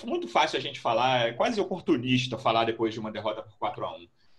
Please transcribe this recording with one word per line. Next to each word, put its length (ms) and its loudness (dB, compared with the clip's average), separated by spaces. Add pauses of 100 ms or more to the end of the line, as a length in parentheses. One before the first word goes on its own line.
muito 240 -4
fácil 300 2
a 40 -4
gente 200 -8
falar, 460 4
é 40 -4
quase 300 0
oportunista 760 0
falar 280 2
depois 280 0
de 60 -10
uma 120 -8
derrota 300 -4
por 160 -18
quatro 280 -4
a 100 -8
um. 100 -18 (340)